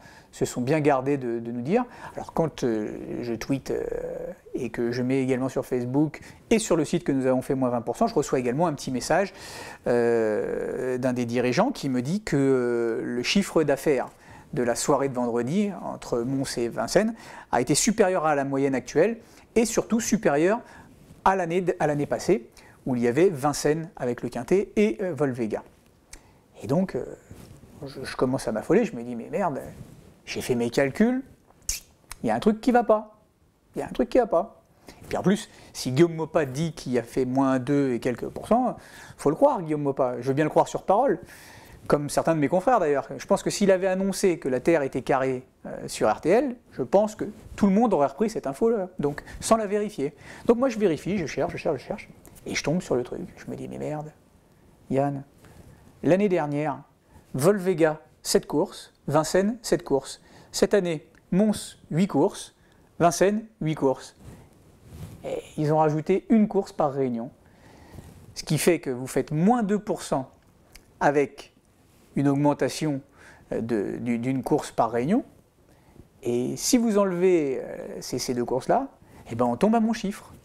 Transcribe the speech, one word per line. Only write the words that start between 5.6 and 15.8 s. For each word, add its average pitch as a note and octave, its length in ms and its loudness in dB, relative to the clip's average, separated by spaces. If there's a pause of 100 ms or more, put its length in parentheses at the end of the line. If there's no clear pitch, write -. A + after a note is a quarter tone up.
Facebook C3 560 -2 (300)
et A3+ 80 6
sur G3 180 0
le D3 80 2
site E3+ 200 -2
que D3 80 0
nous C3 140 0
avons C3 160 2
fait C#3+ 120 -2
moins C3 160 0
vingt A#2+ 100 -2
pour A#2 160 -4
cent, A3+ 120 2
je - 60 -4
reçois C#3+ 260 0
également B2 260 0
un D3+ 80 -2
petit - 160 -8
message, D#3+ 420 0 (540)
euh, A#2 1120 0
d'un B2+ 140 0
des B2 140 -2
dirigeants B2 440 2
qui - 180 -6
me B2+ 140 -2
dit F3 200 -4
que, - 140 -2
euh, B2 680 2
le B2 180 -4
chiffre F3+ 400 2
d'affaires C3+ 460 0 (440)
de B2 100 -2
la A#2 120 0
soirée C#3 340 0
de C3 60 -6
vendredi B2 560 0 (120)